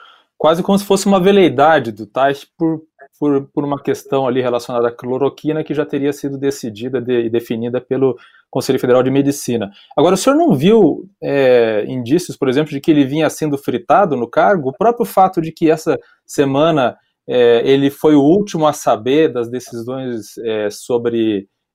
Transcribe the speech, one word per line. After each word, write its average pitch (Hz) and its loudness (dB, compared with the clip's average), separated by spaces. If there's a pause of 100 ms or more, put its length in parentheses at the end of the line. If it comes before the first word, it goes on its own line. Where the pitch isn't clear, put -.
(380)
quase 165 0
como 196 0
se 196 -4
fosse 196 0
uma 196 2
veleidade 156 4
do 107 -12
Teich 139 -2
por, 160 -4 (360)
por, 139 0
por - -6
uma 143 -6
questão 135 -4
ali 123 0
relacionada 120 -2
à 117 -2
cloroquina 139 -6
que 151 -8
já 147 -2
teria 143 -4
sido 139 -8
decidida 127 -6
de, 120 -2
e 113 -4
definida 120 -4
pelo 131 -2 (340)
Conselho 131 -2
Federal 127 2
de 131 0
Medicina. 135 -2 (240)
Agora, 170 4
o - -2
senhor 262 2
não 302 2
viu, 180 4 (120)
é, 123 2
indícios, 127 -4
por 135 0
exemplo, 143 0
de 139 -6
que 170 0
ele 147 4
vinha 147 -2
sendo 147 -4
fritado 143 0
no 120 -4
cargo? 170 0
O 135 -8
próprio 233 0
fato 185 0
de 160 -6
que 160 0
essa 160 0 (260)
semana, 139 0 (300)
é, 120 4
ele 139 4
foi 151 2
o 143 6
último 175 2
a 151 2
saber 135 0
das 120 -6
decisões, 120 -10
é, 110 -4
sobre, 113 -2 (280)